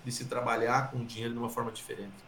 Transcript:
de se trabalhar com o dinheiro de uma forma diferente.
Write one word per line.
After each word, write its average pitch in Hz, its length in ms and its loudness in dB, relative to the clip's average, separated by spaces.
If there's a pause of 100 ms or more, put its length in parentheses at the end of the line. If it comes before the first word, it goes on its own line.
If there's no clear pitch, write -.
de 123 80 -4
se 123 140 -4
trabalhar 120 640 4
com 127 60 -2
o 117 80 -2
dinheiro 113 280 -4
de 117 60 -4
uma 117 100 0
forma 117 220 -2
diferente. - 560 -10